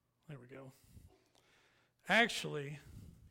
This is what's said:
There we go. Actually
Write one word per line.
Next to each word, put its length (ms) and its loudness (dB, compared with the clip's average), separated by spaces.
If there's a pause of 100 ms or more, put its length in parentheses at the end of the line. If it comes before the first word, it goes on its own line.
(280)
There 120 -12
we 60 -20
go. 240 -14 (1400)
Actually 720 4 (520)